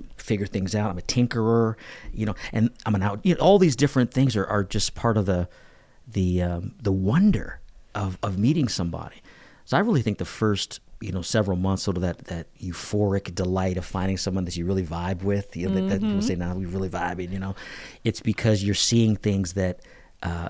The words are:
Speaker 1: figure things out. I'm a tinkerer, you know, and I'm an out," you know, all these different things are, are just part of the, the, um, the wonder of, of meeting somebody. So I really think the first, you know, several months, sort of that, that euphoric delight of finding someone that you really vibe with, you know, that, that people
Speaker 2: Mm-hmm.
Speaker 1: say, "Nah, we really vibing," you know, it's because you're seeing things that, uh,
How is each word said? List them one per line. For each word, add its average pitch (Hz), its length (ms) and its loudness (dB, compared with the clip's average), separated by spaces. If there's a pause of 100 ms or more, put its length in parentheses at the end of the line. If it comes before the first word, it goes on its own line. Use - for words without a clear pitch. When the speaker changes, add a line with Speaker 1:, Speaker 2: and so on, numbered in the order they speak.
(180)
Speaker 1:
figure 101 300 -2
things 92 260 -2
out. 104 160 0
I'm 90 80 -6
a 87 60 -6
tinkerer, 117 720 2 (360)
you 107 140 -2
know, 104 80 -2 (180)
and 117 200 2 (140)
I'm 110 100 2
an 95 80 0
out," 101 200 0
you 175 120 4
know, - 60 -2
all 185 180 8
these 160 160 6
different 127 360 2
things 127 240 2
are, 98 120 2
are 104 160 2
just - 320 -2
part 113 220 2
of 95 100 2
the, 90 200 2 (640)
the, 90 300 2
um, 87 400 -4
the 104 100 0
wonder 101 680 2 (340)
of, 95 300 -4
of 98 140 -2
meeting 139 320 2
somebody. 85 480 -6 (480)
So 127 100 -2
I 165 60 6
really 202 200 2
think 104 160 -2
the - 80 -6
first, - 540 -2 (220)
you 101 100 -8
know, 92 100 -4
several 98 360 0
months, 95 260 0
sort 90 140 -2
of 87 60 -2
that, 87 220 -2
that 170 220 -8 (120)
euphoric 98 760 -2
delight 92 420 0
of 90 80 -4
finding 95 320 -2
someone 92 280 -2
that 87 100 -6
you 85 100 -4
really 95 180 0
vibe 87 400 -4
with, 202 340 -2
you 175 100 -2
know, 196 80 0
that, 190 140 2
that 196 100 0
people 214 180 0
Speaker 2:
Mm-hmm. 202 40 0
Speaker 1:
say, 214 140 0
"Nah, 175 180 -2
we 185 120 -4
really 170 240 -4
vibing," 87 440 -4
you 95 60 -4
know, 95 140 -4 (520)
it's 110 160 0
because 107 420 2
you're 101 120 2
seeing 113 420 4
things 98 360 0
that, 92 280 -2 (420)
uh, 85 260 -4